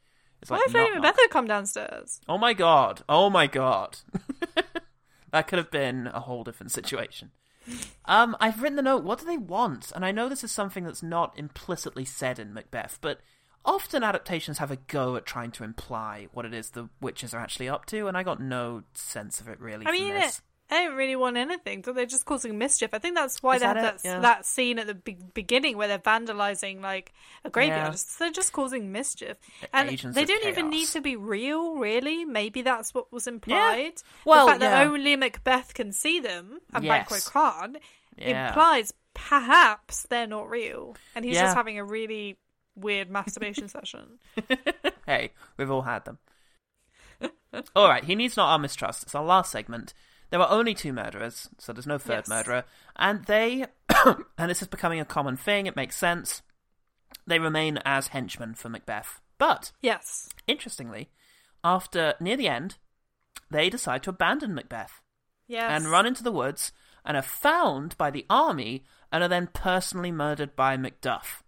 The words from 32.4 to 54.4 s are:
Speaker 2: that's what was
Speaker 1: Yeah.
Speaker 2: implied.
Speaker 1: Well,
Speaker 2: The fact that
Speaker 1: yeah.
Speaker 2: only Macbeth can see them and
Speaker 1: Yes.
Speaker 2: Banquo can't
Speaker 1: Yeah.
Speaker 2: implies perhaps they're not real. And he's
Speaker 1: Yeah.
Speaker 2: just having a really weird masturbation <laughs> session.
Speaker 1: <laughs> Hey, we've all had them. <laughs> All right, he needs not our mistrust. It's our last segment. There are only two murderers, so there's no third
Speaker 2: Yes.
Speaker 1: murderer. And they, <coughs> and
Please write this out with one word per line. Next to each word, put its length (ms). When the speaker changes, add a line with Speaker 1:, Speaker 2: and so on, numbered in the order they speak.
Speaker 2:
that's 320
what 180
was 140
Speaker 1:
Yeah. 80
Speaker 2:
implied. 600
Speaker 1:
Well, 220
Speaker 2:
The 60
fact 80
that 260
Speaker 1:
yeah. 40
Speaker 2:
only 260
Macbeth 580
can 180
see 280
them 400
and 120
Speaker 1:
Yes. 260
Speaker 2:
Banquo 200
can't 460
Speaker 1:
Yeah. 320
Speaker 2:
implies 460
perhaps 960
they're 180
not 220
real. 480
And 100
he's 100
Speaker 1:
Yeah. 80
Speaker 2:
just 140
having 220
a 60
really 540
weird 340
masturbation 580
<laughs> 80
session. 440
Speaker 1:
<laughs> 720
Hey, 260
we've 120
all 120
had 240
them. 120
<laughs> 560
All 120
right, 160
he 100
needs 220
not 140
our 80
mistrust. 440
It's 120
our 100
last 260
segment. 440
There 100
are 100
only 240
two 180
murderers, 640
so 140
there's 140
no 120
third 280
Speaker 2:
Yes. 20
Speaker 1:
murderer. 360
And 300
they, 400
<coughs> 180
and 120